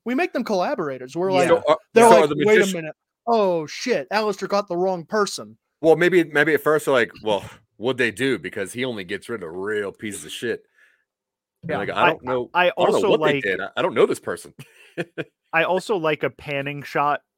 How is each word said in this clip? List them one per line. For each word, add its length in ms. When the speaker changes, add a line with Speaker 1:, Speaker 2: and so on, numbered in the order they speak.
Speaker 1:
we 100
make 180
them 120
collaborators. 720
We're 140
Speaker 2:
Yeah. 60
Speaker 1:
like, 120
Speaker 3:
So 180
are, 100
Speaker 1:
they're 120
Speaker 3:
so 40
Speaker 1:
like, 140
Speaker 3:
are 40
the 100
Speaker 1:
"Wait 180
a 60
Speaker 3:
magician- 200
Speaker 1:
minute. 140
Oh, 420
shit. 440
Alistair 380
got 180
the 80
wrong 300
person." 520
Speaker 3:
Well, 160
maybe, 300
maybe 300
at 80
first 220
they're 100
like, 160
"Well, 240
what'd 220
they 120
do? 280
Because 340
he 100
only 200
gets 260
rid 140
of 100
real 380
pieces 340
of 60
shit." 320
And 100
Speaker 1:
Yeah. 60
Speaker 3:
like, 140
"I 100
Speaker 2:
I, 80
Speaker 3:
don't 160
know, 280
Speaker 2:
I 120
Speaker 3:
I 100
don't 20
know 60
Speaker 2:
also 160
Speaker 3:
what 100
they 140
Speaker 2:
like 80
Speaker 3:
did. 180
I, 160
I 40
don't 120
know 120
this 140
person." 340
<laughs> 560
Speaker 2:
I 100
also 320
like 280
a 60
panning 540
shot 380